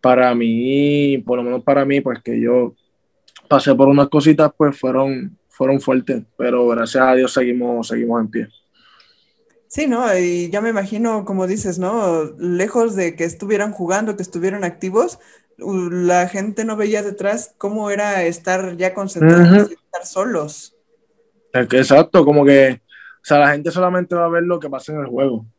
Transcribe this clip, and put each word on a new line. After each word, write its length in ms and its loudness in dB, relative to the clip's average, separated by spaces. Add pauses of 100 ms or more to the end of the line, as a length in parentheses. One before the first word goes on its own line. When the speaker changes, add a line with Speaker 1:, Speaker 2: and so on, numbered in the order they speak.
Speaker 1:
para 320 4
mí, 840 0
por 180 -4
lo 60 -6
menos 200 -6
para 220 2
mí, 160 0
pues, 220 -6
que 180 -4
yo 320 0 (720)
pasé 280 4
por 140 6
unas 200 4
cositas, 480 4
pues, 220 0
fueron, 580 -4 (120)
fueron 300 -2
fuertes, 440 -2 (120)
pero 340 0
gracias 340 0
a 100 4
Dios 180 2
seguimos, 560 -2
seguimos 340 -4
en 100 -6
pie. 160 -6 (1200)
Speaker 2:
Sí, 200 -4
¿no? 160 -2 (140)
Y 320 -2
ya 100 -4
me 100 -2
imagino, 540 -4
como 240 -4
dices, 320 -6
¿no? 460 -2 (120)
Lejos 600 -2
de 180 -4
que 80 -6
estuvieran 480 -4
jugando, 460 -4
que 60 -8
estuvieran 420 -6
activos, 520 -4 (420)
u-, 300 -6
la 380 0
gente 380 -6
no 100 -6
veía 280 -2
detrás 540 -6
cómo 320 -6
era 360 -2
estar 500 -4
ya 180 -4
concentrados 540 4
Speaker 1:
Ujú. 240 6
Speaker 2:
y 40 -16
estar 300 -12
solos. 680 -6 (800)
Speaker 1:
Es 160 0
que, 80 2
exacto, 480 6
como 180 4
que, 380 6
o 420 -20
sea, 160 2
la 120 4
gente 200 -4
solamente 420 -2
va 120 0
a 40 -2
ver 140 0
lo 160 -2
que 100 -10
pasa 220 -12
en 80 -8
el 80 -8
juego. 380 -2 (140)